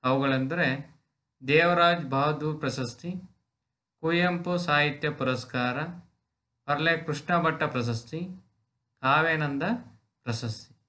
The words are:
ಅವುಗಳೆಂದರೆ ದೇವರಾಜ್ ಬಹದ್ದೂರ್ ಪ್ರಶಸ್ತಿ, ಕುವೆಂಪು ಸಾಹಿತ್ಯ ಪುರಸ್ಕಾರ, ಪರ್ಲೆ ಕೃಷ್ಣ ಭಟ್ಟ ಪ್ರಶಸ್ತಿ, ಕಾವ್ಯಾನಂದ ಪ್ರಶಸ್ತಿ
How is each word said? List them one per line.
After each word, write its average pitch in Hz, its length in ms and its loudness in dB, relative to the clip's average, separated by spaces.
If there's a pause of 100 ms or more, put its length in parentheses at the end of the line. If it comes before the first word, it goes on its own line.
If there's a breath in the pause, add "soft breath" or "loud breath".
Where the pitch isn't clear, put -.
ಅವುಗಳೆಂದರೆ 135 920 0 (520)
ದೇವರಾಜ್ 170 640 4
ಬಹದ್ದೂರ್ 147 500 0
ಪ್ರಶಸ್ತಿ, 135 540 -6 (840)
ಕುವೆಂಪು 175 580 0
ಸಾಹಿತ್ಯ 147 520 0
ಪುರಸ್ಕಾರ, 127 720 -2 (840)
ಪರ್ಲೆ 156 320 2
ಕೃಷ್ಣ 156 460 -2
ಭಟ್ಟ 156 200 0
ಪ್ರಶಸ್ತಿ, 131 680 -4 (720)
ಕಾವ್ಯಾನಂದ 151 640 2 (600)
ಪ್ರಶಸ್ತಿ - 540 -6 (120)